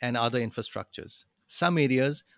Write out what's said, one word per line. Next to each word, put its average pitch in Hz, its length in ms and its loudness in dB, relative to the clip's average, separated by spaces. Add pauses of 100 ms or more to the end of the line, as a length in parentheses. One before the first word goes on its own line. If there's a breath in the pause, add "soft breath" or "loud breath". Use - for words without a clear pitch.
and 123 120 -2
other 117 240 2
infrastructures. - 840 -8 (220)
Some 175 320 2
areas 135 440 2 (140 soft breath)